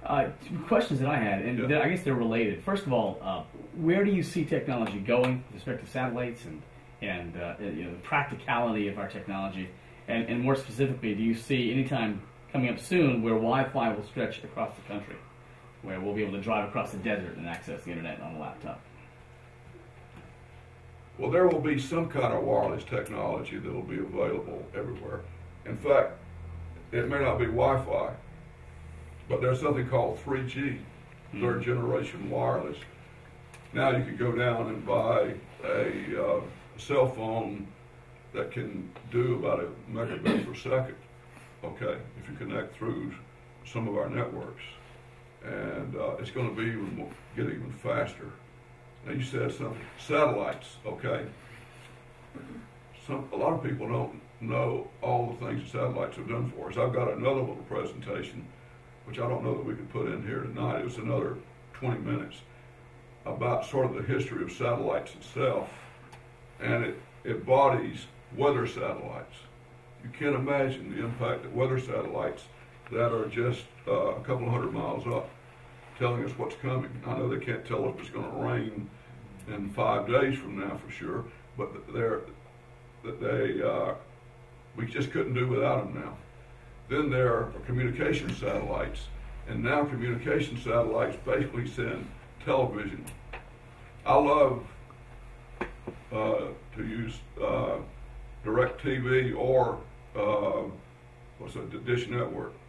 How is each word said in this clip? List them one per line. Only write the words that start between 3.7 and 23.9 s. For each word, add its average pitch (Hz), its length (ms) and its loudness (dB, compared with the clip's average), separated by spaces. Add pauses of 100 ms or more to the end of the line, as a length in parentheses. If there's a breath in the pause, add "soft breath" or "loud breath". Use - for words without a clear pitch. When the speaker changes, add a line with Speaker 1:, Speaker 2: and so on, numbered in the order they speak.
Speaker 1:
where 170 300 6
do 202 60 6
you 180 120 4
see 156 220 0
technology 120 540 0
going 127 480 4
with - 80 -14
respect - 280 -6
to - 80 -14
satellites 120 540 -2
and, 78 160 -10 (400 loud breath)
and, 87 340 -6
uh, 85 240 -4
you 90 260 -4
know, 87 60 -8
the 87 120 -12
practicality 120 840 0
of 101 120 -4
our 98 100 -4
technology? 95 600 -6 (380 loud breath)
And, 117 200 0
and 120 140 0
more 135 140 6
specifically, 117 600 0
do 107 80 0
you 113 100 4
see 120 380 2
any 131 140 4
time 110 360 0 (300)
coming 127 180 4
up 117 100 -2
soon 139 440 6
where 113 100 4
Wi-Fi 131 600 4
will - 100 -4
stretch - 400 -4
across - 320 -4
the - 60 -16
country, 101 340 -8 (680 loud breath)
where 95 180 -6
we'll 101 140 -2
be 107 80 0
able 95 120 0
to 98 80 -2
drive 104 260 2
across 110 240 -2
the 98 60 -8
desert 95 400 -2
and 82 100 -8
access - 360 -8
the 85 80 -8
internet 82 300 -6
on 82 140 -8
a 78 40 -10
laptop? - 420 -8 (2250)
Speaker 2:
Well, - 140 0
there 180 160 10
will 156 140 6
be 139 180 4
some 165 300 0
kind - 240 2
of - 100 2
wireless - 400 4
technology - 760 -4
that - 160 -6
will - 80 -4
be - 180 -4